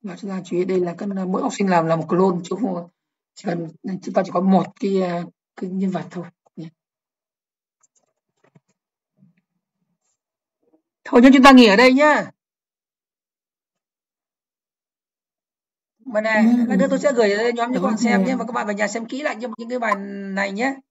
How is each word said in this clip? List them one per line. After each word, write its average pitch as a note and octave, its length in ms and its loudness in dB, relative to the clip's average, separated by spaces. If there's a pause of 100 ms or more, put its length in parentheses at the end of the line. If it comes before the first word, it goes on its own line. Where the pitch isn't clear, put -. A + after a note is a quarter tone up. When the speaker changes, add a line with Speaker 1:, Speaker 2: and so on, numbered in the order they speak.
Speaker 1:
Và F#3 140 -14
chúng G3 160 -12
ta F#3+ 140 -8
chú F3 120 -6
ý F3+ 80 -2
đây F#3 140 -2
là F3 180 -4
các, G3+ 120 -8 (180)
mỗi G3 140 -4
học C#4 140 -4
sinh G3 140 -2
làm, E3+ 160 2
làm E3 220 -2
clone F3 360 0
chứ F#3 180 -8
không, F3 280 -6 (440)
chỉ - 120 -20
cần, E3+ 220 -6 (360)
chúng G3 100 -12
ta G3+ 120 0
chỉ F#3 80 -14
có F3+ 80 -2
một F#3+ 220 2 (160)
cái, G3 220 -2
à, F3 220 -6 (320)
cái F#3 140 -10
nhân F#3+ 220 -4
vật E3 200 -8
thôi F3 140 -12 (300)
nhé. E3 140 -16 (4000)
Thôi B3 200 4
nhưng C4+ 100 8
chúng C4+ 100 6
ta C#4 80 10
nghỉ B3 160 10
ở G3 80 6
đây B3+ 180 6
nhá. C4+ 380 2 (3750)
Mà G#3+ 160 -4
này, A3 220 0
Speaker 2:
Ừ. A#3+ 240 2
Speaker 1:
lát - 120 0
nữa C4+ 100 2
tôi C4 100 0
sẽ D4 140 0
gửi A3+ 160 2
lên A#3 260 -2
nhóm A#3 180 -4
cho B3+ 60 -2
các F3+ 40 -4
bạn G#3 80 0
Speaker 2:
Đúng A3 60 -4
Speaker 1:
xem G#3+ 220 0
Speaker 2:
rồi. F#3+ 80 0
Speaker 1:
nhé, B3+ 80 -2
và - 100 -6
các A#3 80 -12
bạn A#3 140 -6
về G#3 60 -4
nhà G3+ 140 -4
xem A3+ 180 -8
kỹ C4+ 160 -10
lại C#4 140 -6
những, A3+ 220 -12
những A3+ 120 -16
cái B3 100 -6
bài A3 160 -2 (400)
này G3 160 -4
nhé. B3+ 240 -4 (160)